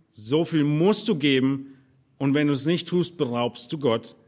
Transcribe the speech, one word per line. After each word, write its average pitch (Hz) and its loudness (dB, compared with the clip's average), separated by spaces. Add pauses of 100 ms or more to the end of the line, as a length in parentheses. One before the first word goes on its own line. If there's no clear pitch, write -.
(120)
so 120 0
viel 156 0
musst 165 2
du 208 2
geben 135 0 (400)
und 139 0
wenn 147 2
du 143 0
es 135 -4
nicht 170 -2
tust, 175 -2
beraubst 120 -4
du 160 -6
Gott. 117 -2 (100)